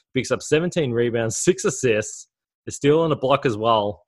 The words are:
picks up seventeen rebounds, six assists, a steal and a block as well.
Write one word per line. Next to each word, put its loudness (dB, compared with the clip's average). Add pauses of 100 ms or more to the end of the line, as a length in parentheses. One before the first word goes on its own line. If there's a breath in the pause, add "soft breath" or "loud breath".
(120)
picks -2
up -2
seventeen -2
rebounds, 0
six 0
assists, -2 (400)
a -10
steal 2
and 0
a 0
block 2
as 0
well. 0